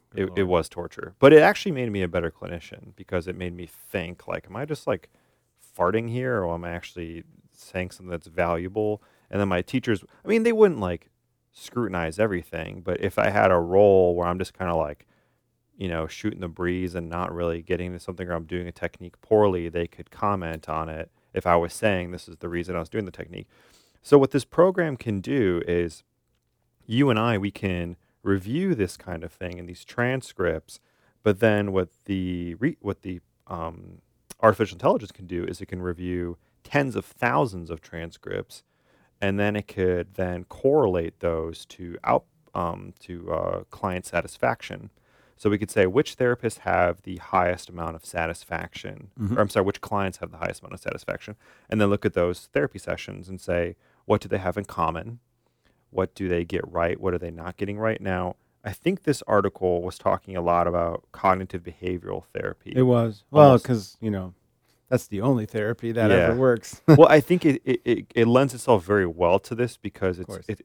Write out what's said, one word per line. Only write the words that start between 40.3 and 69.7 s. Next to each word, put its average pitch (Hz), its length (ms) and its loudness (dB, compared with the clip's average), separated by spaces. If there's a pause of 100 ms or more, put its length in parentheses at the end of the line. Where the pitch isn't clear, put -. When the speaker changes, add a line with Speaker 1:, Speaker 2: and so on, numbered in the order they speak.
Speaker 2:
correlate 101 760 0
those 82 460 -4
to 87 380 -16
out-, 120 220 0 (280)
um, 92 440 -6
to, 87 340 -10
uh, 87 380 -4
client 92 340 -6
satisfaction. 101 840 -6 (460)
So - 120 -2
we 104 80 2
could 101 140 -6
say 98 160 4
which 107 320 0
therapists 120 400 0
have 90 420 0
the 92 160 -12
highest 90 540 -2
amount 85 260 -8
of - 80 -20
satisfaction, 87 1120 -8
Speaker 1:
Mm-hmm. 107 200 -2
Speaker 2:
or - 20 2
I'm 104 80 4
sorry, 98 160 2
which 98 160 -2
clients 98 380 -4
have 87 140 -10
the 85 40 -20
highest 90 240 -8
amount - 140 -16
of 95 60 -16
satisfaction, - 560 -10 (340)
and 107 100 0
then 101 80 6
look 101 160 0
at 101 80 0
those 90 400 -2
therapy 143 260 -2
sessions 95 480 -10
and 95 140 -14
say, 87 360 -2 (280)
what 107 160 2
do - 80 -16
they 101 80 -2
have 95 220 -4
in 101 80 -8
common? 82 540 -6 (680)
What - 260 -4
do 95 140 -6
they 85 160 0
get 90 260 -6
right? 85 300 -2
What 92 140 -2
are 87 40 -4
they 85 120 -8
not 85 260 -12
getting 104 220 -6
right? 110 240 -2
Now, 92 340 -4 (260)
I 107 100 -8
think 180 320 -2
this 143 180 0
article 95 580 0
was 90 160 -10
talking 95 400 -2
a 87 60 -4
lot 85 240 2
about 85 440 -2
cognitive 95 520 -2
behavioral 92 640 -8 (100)
therapy. - 420 -8
Speaker 1:
It 127 60 6
was. 117 480 2
Well, 147 160 10
Speaker 2:
Almost. 127 180 8
Speaker 1:
'cause, 113 340 -2
you 113 120 -4
know, 92 240 -6 (560)
that's 127 160 0
the 101 160 -4
only 120 240 2
therapy 113 440 -4
that 110 200 2
ever 92 240 6
Speaker 2:
Yeah. 120 40 0
Speaker 1:
works. 127 460 2
<laughs> - 20 4
Speaker 2:
Well, 156 220 12
I 151 120 10
think 175 260 0
it, 135 180 4
it, 127 220 -2
it, 120 280 0
it 117 140 4
lends 127 240 4
itself 113 320 2
very 98 220 2
well 85 320 2
to - 160 -6
this 117 240 -4